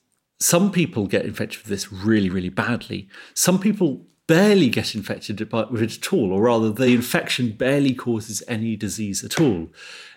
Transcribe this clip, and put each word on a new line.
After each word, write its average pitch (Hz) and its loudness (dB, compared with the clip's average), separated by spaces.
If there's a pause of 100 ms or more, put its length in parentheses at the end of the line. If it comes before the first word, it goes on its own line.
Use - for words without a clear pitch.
(380)
some 180 4
people 123 0
get 98 0
infected - -8
with - -20
this 101 -8
really, 101 2
really 90 -4
badly. - -4 (240)
Some 185 2
people 190 0 (200)
barely 185 6
get 107 -2
infected 107 -6
by, 113 0
with 113 -2
it 113 -4
at - -4
all, 120 2
or 95 2
rather, 113 4
the 123 2
infection 123 0
barely 135 0
causes 110 -4
any 113 -4
disease 104 -6
at - -4
all. 92 2 (480)